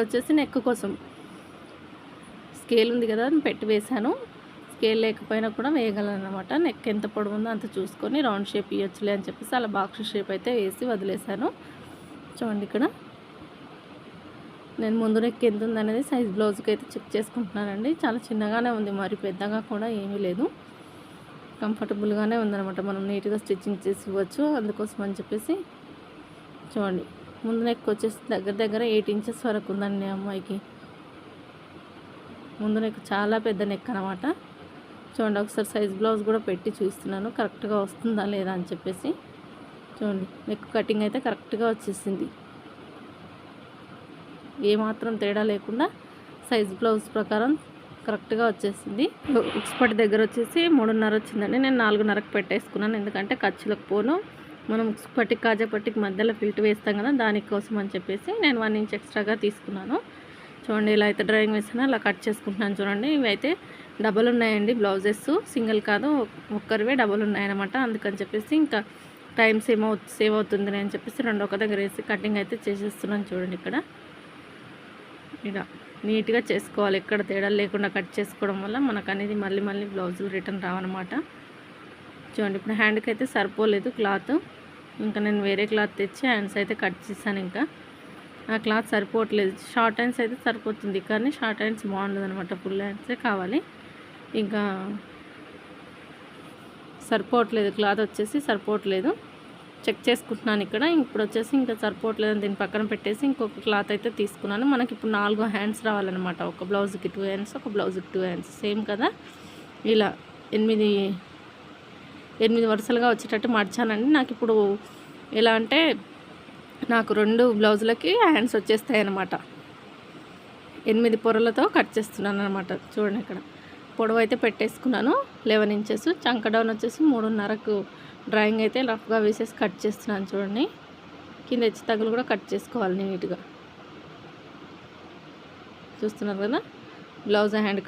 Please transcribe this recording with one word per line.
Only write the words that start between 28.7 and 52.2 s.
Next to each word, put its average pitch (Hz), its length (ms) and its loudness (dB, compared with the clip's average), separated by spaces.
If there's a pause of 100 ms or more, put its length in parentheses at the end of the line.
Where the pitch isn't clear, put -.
ఎయిట్ 208 220 2
ఇంచెస్ 214 340 -4
వరకు 208 240 -2
ఉందండి 202 340 -2 (100)
అమ్మాయికి. 196 400 -6 (2000)
ముందు 214 240 2
నెక్ 214 160 -6 (100)
చాలా 208 260 2 (100)
పెద్ద 202 140 0 (100)
నెక్ 196 220 -6
అనమాట. 190 300 -4 (880)
చూడండి 214 300 2
ఒకసారి 208 300 -2
సైజ్ 208 260 0
బ్లౌజ్ 220 280 2
కూడా 220 200 4
పెట్టి 185 220 -2 (100)
చూస్తున్నాను 196 580 -4
కరెక్ట్గా 208 460 -2
వస్తుందా 208 400 -2 (100)
లేదా 190 240 -2
అని 180 140 -2
చెప్పేసి. 185 380 -6 (880)
చూడండి 196 300 -2 (220)
నెక్ 214 260 -6
కటింగ్ 214 300 2
అయితే 214 220 0
కరెక్ట్గా 220 460 -2
వచ్చేసింది, 196 540 -4 (2500)
ఏమాత్రం 220 420 0 (100)
తేడా 208 200 2 (100)
లేకుండా 214 320 -2 (640)
సైజ్ 214 220 2 (100)
బ్లౌజ్ 220 340 2
ప్రకారం 214 360 2 (560)
కరెక్ట్గా 220 440 -2
వచ్చేసింది. 202 540 -2 (540)
ఉక్స్ - 200 -8
పట్టి 233 240 6
దగ్గర 214 240 4
వచ్చేసి 233 340 0 (160)
మూడున్నర 220 420 4
వచ్చిందండి. 208 460 -2
నేను 262 180 4
నాలుగున్నరకు 208 540 4